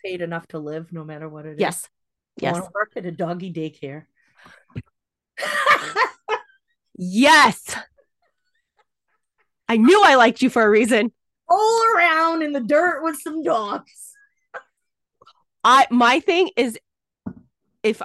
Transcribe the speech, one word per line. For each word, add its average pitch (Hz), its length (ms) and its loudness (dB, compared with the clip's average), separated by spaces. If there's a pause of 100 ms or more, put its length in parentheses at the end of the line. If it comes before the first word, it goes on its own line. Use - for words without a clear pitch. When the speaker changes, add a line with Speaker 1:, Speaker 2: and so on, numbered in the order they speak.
Speaker 1:
paid 185 180 -8
enough 170 280 -8
to 165 100 -12
live 156 320 -12
no 160 140 -14
matter 156 240 -16
what 151 160 -20
it 156 80 -16
is. 147 80 -8
Speaker 2:
Yes. - 280 -6 (540)
Speaker 1:
I 127 80 -2
wanna 170 140 -6
Speaker 2:
Yes. - 100 -20
Speaker 1:
work 208 220 -6
at 185 80 -12
a 175 60 -10
doggy 175 400 -8
daycare. 156 540 -12 (1300)
<laughs> 571 1040 -2 (560)
Speaker 2:
Yes. 233 760 2 (1900)
I 226 80 0
knew 311 260 6
I 311 120 8
liked 233 260 4
you 254 80 2
for 226 140 2
a 214 60 4
reason. 220 420 2 (380)
Speaker 1:
Roll 453 460 2
around 330 480 0
in 294 100 -6
the 277 60 -2
dirt 294 440 0
with 320 160 -6
some 311 240 -10
dogs. - 680 -6 (1500)
Speaker 2:
I, 254 280 4
my 247 280 2
thing 359 360 0
is, 240 240 -4 (1040)
if - 220 -2